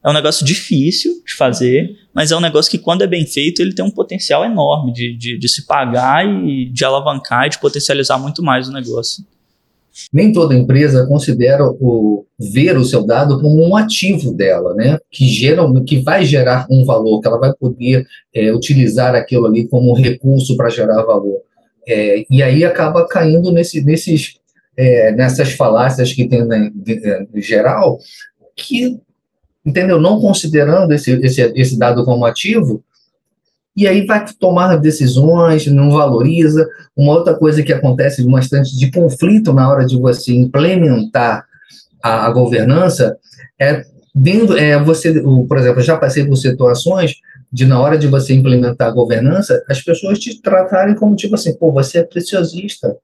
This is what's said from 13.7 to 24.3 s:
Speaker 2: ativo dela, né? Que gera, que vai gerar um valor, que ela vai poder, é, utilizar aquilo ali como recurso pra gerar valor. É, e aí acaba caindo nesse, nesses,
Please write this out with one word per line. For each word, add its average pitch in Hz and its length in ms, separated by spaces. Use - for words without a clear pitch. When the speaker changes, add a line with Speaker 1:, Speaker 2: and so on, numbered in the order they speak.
Speaker 2:
ativo 185 560
dela, 90 420
né? 127 220
Que 135 180
gera, 135 340
que 139 140
vai 180 260
gerar 127 460
um 131 120
valor, 110 380
que - 80
ela 117 100
vai 135 140
poder, 127 540
é, 107 200
utilizar 123 600
aquilo 117 300
ali 110 240
como 123 260
recurso 131 640
pra 117 140
gerar 110 340
valor. 101 380
É, 107 440
e 135 120
aí 139 220
acaba 170 420
caindo 170 460
nesse, 170 300
nesses, 156 560